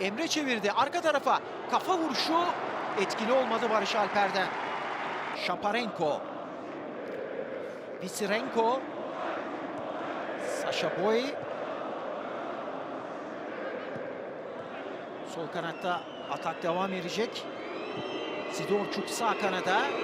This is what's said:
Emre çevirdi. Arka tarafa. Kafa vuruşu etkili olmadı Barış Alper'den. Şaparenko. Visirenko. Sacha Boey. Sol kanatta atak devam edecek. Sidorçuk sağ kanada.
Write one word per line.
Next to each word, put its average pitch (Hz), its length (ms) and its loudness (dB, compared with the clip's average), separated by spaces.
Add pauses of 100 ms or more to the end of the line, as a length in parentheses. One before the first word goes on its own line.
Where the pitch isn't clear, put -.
Emre 214 280 0
çevirdi. 233 440 2
Arka 269 280 4
tarafa. 269 400 4 (300)
Kafa 339 280 4
vuruşu 320 460 4 (560)
etkili 214 320 2
olmadı 233 380 4
Barış 208 260 4
Alper'den. 196 520 4 (960)
Şaparenko. 180 760 2 (1800)
Visirenko. 226 800 2 (1800)
Sacha 151 280 2 (140)
Boey. 226 200 6 (4000)
Sol 165 180 -4
kanatta 170 480 -2 (300)
atak 160 320 -2
devam 180 300 2
edecek. 180 520 -2 (1080)
Sidorçuk 190 580 0
sağ 220 280 2
kanada. 185 440 4 (220)